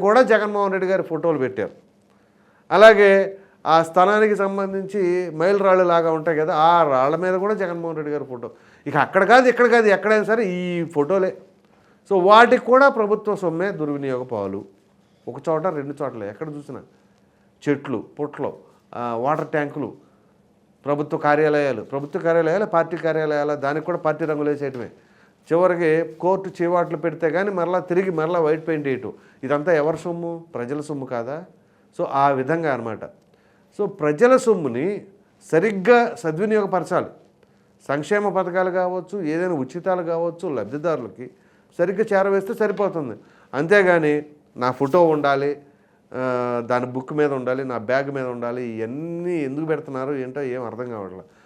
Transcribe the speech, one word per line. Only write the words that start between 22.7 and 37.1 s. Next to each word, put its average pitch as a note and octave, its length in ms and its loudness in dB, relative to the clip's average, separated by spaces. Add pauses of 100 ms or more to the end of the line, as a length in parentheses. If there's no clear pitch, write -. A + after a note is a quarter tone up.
కార్యాలయాలు, D3+ 580 -2
దానికి C#3+ 320 -4
కూడా E3+ 120 -4
పార్టీ D#3 260 -2
రంగులు D3 260 -2
వేసేయటమే. C3 400 -6 (600)
చివరికి E3 640 2
కోర్టు F#3+ 360 -2 (120)
చీవాట్లు E3+ 340 0
పెడితే D#3 340 -2
కానీ F#3+ 200 -2
మరలా F3+ 280 -2
తిరిగి F3+ 320 -2
మరలా E3 300 -2
వైట్ D#3+ 280 0
పెయింట్ D3+ 180 -4
వేయటం. A#2 260 -4 (320)
ఇదంతా D3 280 0
ఎవరి D#3 240 2
సొమ్ము? E3+ 480 -8 (100)
ప్రజల B2 260 -8
సొమ్ము C#3+ 260 -10
కాదా? B2+ 380 -8 (540)
So, F3 80 -4
ఆ C#3 220 2
విధంగా C#3+ 440 0
అన్నమాట. A2+ 320 -6 (760)
So, G3+ 80 -2
ప్రజల F3 500 2
సొమ్ముని F#3 680 0 (480)
సరిగ్గా G#3+ 640 2
సద్వినియోగపరచాలి. F3+ 920 -2 (800)